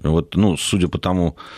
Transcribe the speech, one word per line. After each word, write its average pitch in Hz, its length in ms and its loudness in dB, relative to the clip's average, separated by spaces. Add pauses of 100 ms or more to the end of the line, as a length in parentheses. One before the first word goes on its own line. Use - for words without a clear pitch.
Вот, 78 340 0
ну, 92 220 4
судя 90 300 0
по - 100 -4
тому, 90 380 0 (220)